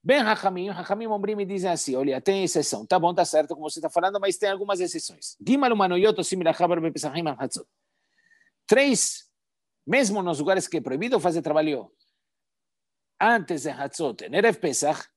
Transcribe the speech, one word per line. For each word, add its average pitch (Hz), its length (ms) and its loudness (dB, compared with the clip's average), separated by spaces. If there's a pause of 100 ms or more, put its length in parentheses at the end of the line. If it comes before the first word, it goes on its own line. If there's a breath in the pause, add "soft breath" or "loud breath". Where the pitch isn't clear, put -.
Bem, 277 140 4
Hachamim, 196 480 0
Hachamim 202 400 -4
Omrim 208 280 -2
me 208 100 -2
dizem 185 260 -2
assim, 143 240 -2
"Olha, 131 240 0
tem 196 240 0
exceção." 156 420 -2
Tá 185 140 2
bom, 170 140 2
tá 175 100 2
certo, 156 320 2
como 151 140 -10
você 156 100 -10
tá 151 100 -6
falando, 190 300 0
mas 196 180 0
tem 208 120 0
algumas 196 320 -2
exceções. - 600 -8
גימל 262 320 4
ומנויות 196 440 4
עושים 185 220 -2
מלאכה 170 280 2
בר 170 120 2
בפסחים 160 480 -4
על 139 80 -4
חצות. - 320 -8 (1000)
Três, 262 600 2 (580)
mesmo 208 340 2
nos 170 180 -2
lugares 190 280 0
que 170 100 -4
é 147 40 -2
proibido 185 400 -2
fazer 170 200 0
trabalho 151 480 0 (1300)
antes 185 420 2
de 147 60 -4
Hatzot, 135 560 -6
em 123 100 -10
Erev 208 240 4
Pesach 151 580 -2